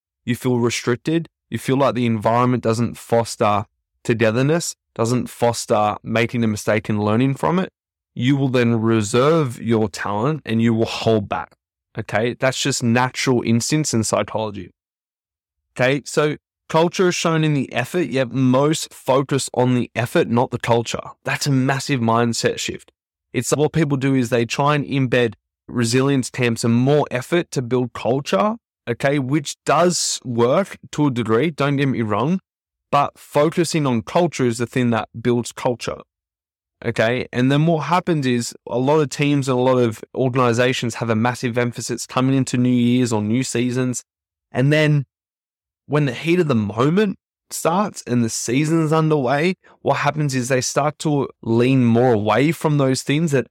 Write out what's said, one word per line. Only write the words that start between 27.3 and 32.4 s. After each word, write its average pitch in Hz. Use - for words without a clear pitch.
to 135
build 123
culture, 190
okay, 139
which 143
does 165
work 127
to 147
a 139
degree, 117
don't 143
get 139
me 117
wrong, 113